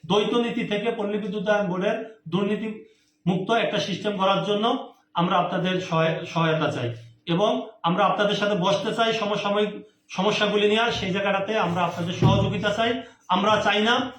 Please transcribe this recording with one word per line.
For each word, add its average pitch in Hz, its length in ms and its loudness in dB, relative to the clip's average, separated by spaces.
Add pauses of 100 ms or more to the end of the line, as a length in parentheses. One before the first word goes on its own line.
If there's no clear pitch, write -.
দ্বৈত 208 280 2
নীতি 233 300 0
থেকে 208 320 -2
পল্লী 208 220 -4
বিদ্যুতায়ন 208 480 0
বোর্ডের 185 640 -4
দুর্নীতি 208 400 -2 (580)
মুক্ত 190 240 0
একটা 214 280 2
সিস্টেম 202 380 -4
করার 190 280 2
জন্য 220 500 -2 (200)
আমরা 180 220 2
আপনাদের 180 440 0
সহায়-, 160 440 0
সহায়তা 160 480 0
চাই 120 220 -4 (320)
এবং 190 240 2 (320)
আমরা 180 220 2
আপনাদের 202 300 2
সাথে 208 200 0
বসতে 196 400 0
চাই 226 180 0
সমসাময়িক 208 600 -2 (360)
সমস্যাগুলি 208 600 0
নিয়ে, 226 240 2
সেই 185 180 -4
জায়গাটাতে 202 480 -2
আমরা 175 240 0
আপনাদের 170 320 -2
সহযোগিতা 202 560 2
চাই। 233 320 0 (260)
আমরা 208 360 4
চাই 208 180 2
না, 233 120 4 (240)